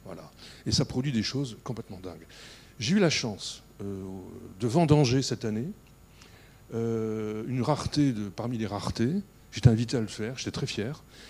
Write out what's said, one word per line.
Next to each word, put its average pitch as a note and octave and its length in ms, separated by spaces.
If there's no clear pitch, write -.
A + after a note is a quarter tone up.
Voilà. F2 240
Et A2 60
ça B2+ 140
produit C3 260
des A2 120
choses C3 400
complètement G#2+ 400
dingues. E2 240
J'ai C3+ 160
eu A3 40
la F3 100
chance, - 540
euh, G2 220
de A#2 80
vendanger C#3 540
cette A#2+ 240
année, A2+ 240
euh, A2 760
une B2+ 140
rareté C#3+ 500
de, G#2 180
parmi A2+ 280
les A2 100
raretés. A2 460
J'étais - 180
invité A2+ 260
à A#2 60
le G#2+ 60
faire, A2+ 300
j'étais - 140
très - 160
fier. A2+ 360